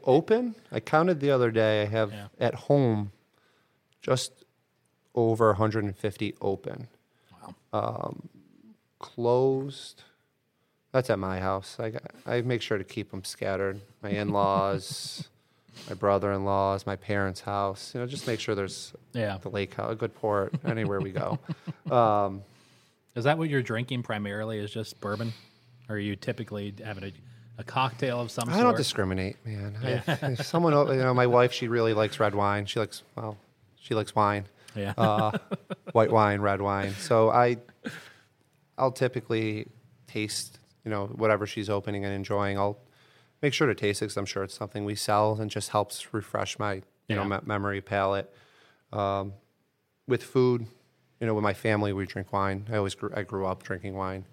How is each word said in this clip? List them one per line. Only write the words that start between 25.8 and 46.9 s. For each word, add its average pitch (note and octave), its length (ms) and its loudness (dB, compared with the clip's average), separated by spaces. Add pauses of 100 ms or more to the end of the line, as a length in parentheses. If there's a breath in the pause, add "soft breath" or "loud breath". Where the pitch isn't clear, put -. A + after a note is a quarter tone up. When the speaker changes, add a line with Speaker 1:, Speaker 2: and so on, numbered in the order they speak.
Speaker 2:
Or G#2+ 80 -4
are - 20 -2
you G2+ 160 -2
typically G#2 580 -6 (100)
having G2+ 200 -10
a, G2 80 -10 (480 loud breath)
a A2+ 40 -8
cocktail B2+ 580 -2
of A2+ 100 -6
some A#2+ 180 -2
Speaker 1:
I D#3+ 40 -2
don't G3+ 80 4 (100)
Speaker 2:
sort? - 60 2
Speaker 1:
discriminate, F#2+ 580 -2 (100)
man. G2+ 380 -8
I, C3 60 -2
Speaker 2:
Yeah. B2 180 0
<laughs> D3+ 140 -2 (100)
Speaker 1:
if B2 140 -2
someone, E3 280 4
o-, C#3+ 180 6
you C3+ 100 2
know, B2+ 120 4
my B2 140 6
wife, B2 260 8
she B2 140 -4
really A2+ 260 4
likes G#2+ 260 2
red G#2 140 4
wine. G2+ 320 2
She G2+ 140 -4
likes, - 240 -4 (120)
well, A2 220 -8 (380)
she - 180 -4
likes G#2+ 220 0
wine. G#2 300 4 (300 loud breath)
Speaker 2:
Yeah. G2 220 -4
Speaker 1:
Uh, A2 400 4 (260)
Speaker 2:
<laughs> - 280 -14
Speaker 1:
white A2 200 6
wine, G#2 300 6
red G2+ 200 2
wine. G2 320 0
So A2 360 4
I, A#2+ 280 4 (1200 loud breath)
I'll C3 120 4
typically A2 760 -2 (400)
taste, - 500 -6 (260)
you A2+ 60 -8
know, G2+ 180 -2
whatever G#2+ 380 4
she's G2+ 240 -6
opening G2+ 360 -2
and G2 100 -2
enjoying. G2 420 -2
I'll G2+ 220 0 (640 soft breath)
make C#3+ 100 2
sure D#3 140 4
to A2 80 2
taste G#2 260 0
it - 60 -2
'cause - 100 -6
I'm G2 80 -4
sure F#2+ 180 -4
it's G2 120 -8
something G#2 300 -6
we G#2 100 -4
sell G#2+ 440 2
and G#2+ 120 -4
just - 180 -6
helps - 440 -2
refresh G#2 440 -4
my, G2+ 240 -4 (260)